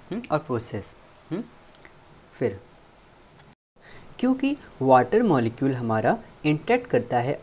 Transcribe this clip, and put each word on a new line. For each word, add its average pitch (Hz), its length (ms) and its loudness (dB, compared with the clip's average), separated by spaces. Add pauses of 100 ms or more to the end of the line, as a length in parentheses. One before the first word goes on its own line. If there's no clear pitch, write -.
(100)
हम्म, 220 120 -8 (100)
और 151 60 0
प्रोसेस, 113 560 -8 (360)
हम्म। 185 120 -6 (920)
फिर 101 260 -4 (1600)
क्योंकि 262 380 0 (260)
वाटर 131 400 6
मॉलिक्यूल 131 520 2
हमारा 117 420 0 (300)
इंटरैक्ट 190 440 0
करता 123 280 0
है 131 240 -2